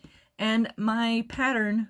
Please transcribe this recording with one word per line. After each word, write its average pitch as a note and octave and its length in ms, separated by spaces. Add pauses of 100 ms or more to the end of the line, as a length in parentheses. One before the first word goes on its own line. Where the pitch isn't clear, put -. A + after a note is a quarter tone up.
(380)
and A3 380
my A3+ 520
pattern A3+ 600